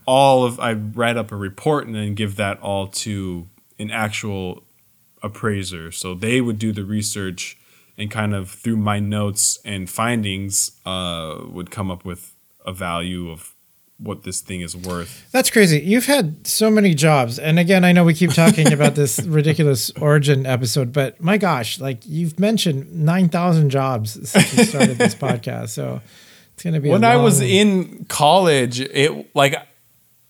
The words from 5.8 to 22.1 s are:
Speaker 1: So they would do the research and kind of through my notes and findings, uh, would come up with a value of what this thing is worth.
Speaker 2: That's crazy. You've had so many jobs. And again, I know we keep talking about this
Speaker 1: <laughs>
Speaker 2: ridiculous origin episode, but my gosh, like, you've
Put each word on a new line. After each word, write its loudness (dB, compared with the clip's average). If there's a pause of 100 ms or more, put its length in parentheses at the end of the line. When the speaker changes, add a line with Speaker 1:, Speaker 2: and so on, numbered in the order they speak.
Speaker 1:
So -10
they -2
would -4
do -4
the -8
research -8 (420)
and -8
kind -4
of -8
through -4
my 0
notes -4
and -8
findings, -4 (140)
uh, -8 (100)
would -12
come -8
up -12
with -14 (320)
a -10
value -6
of -18 (440)
what -12
this -10
thing -10
is -12
worth. -10
Speaker 2:
That's 0
crazy. 4
You've 0
had 0
so 0
many 4
jobs. 2
And 2
again, 4
I 6
know 6
we 6
keep 2
talking 6
about 4
this 0
Speaker 1:
<laughs> -4
Speaker 2:
ridiculous 2 (100)
origin 4
episode, 0
but -2
my 2
gosh, -2
like, -6
you've -4